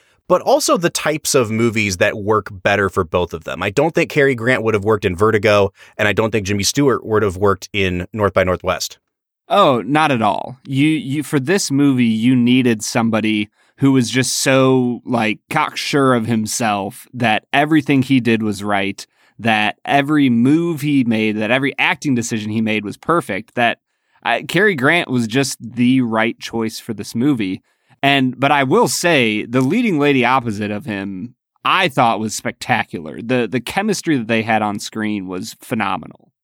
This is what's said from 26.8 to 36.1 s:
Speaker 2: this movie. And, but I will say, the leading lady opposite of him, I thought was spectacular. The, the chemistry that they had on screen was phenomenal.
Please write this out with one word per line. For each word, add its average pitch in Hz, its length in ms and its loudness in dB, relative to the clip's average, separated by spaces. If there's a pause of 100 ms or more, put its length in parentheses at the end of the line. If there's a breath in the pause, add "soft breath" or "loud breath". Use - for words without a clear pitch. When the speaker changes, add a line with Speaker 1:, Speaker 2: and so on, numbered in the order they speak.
Speaker 2:
this 101 180 -12
movie. 113 480 -2 (440)
And, 135 340 2
but 139 120 2
I 143 120 4
will 180 240 2
say, 123 580 0
the 123 160 0
leading 180 360 0
lady 139 260 2
opposite 117 460 0
of 104 160 -8
him, 98 480 -8 (320)
I 170 220 2
thought 117 320 2
was 107 160 -6
spectacular. 98 840 -6
The, 117 280 -2
the 123 120 -4
chemistry 190 600 -2
that 110 80 -6
they 113 160 0
had 107 180 0
on 104 160 -2
screen 107 500 -6
was 95 320 -8
phenomenal. - 720 -6 (120)